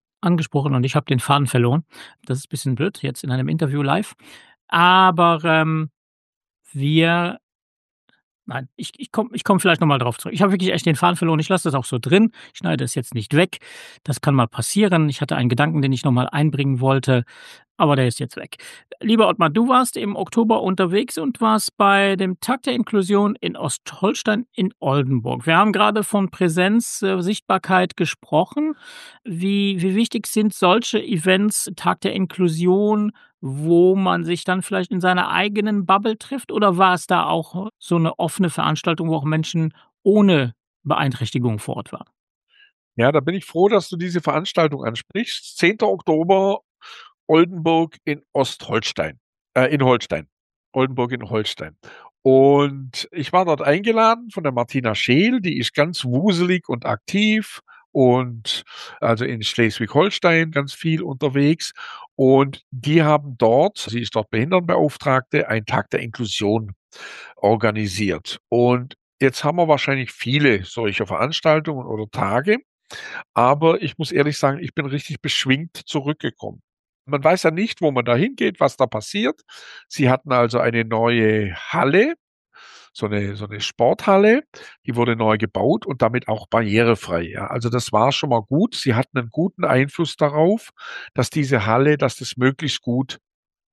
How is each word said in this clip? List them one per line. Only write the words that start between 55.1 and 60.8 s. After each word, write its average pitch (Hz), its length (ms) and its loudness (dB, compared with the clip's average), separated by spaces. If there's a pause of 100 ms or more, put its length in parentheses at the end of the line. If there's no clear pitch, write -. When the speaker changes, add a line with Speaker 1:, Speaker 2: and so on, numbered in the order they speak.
Speaker 2:
die 180 180 -4
ist - 160 -4
ganz 156 320 -2
wuselig 175 640 0
und 120 180 -6
aktiv 214 760 -2 (300)
und 123 720 0 (360)
also 113 260 0
in 113 160 -6
Schleswig-Holstein 160 1080 0
ganz 143 220 -4
viel 160 280 -4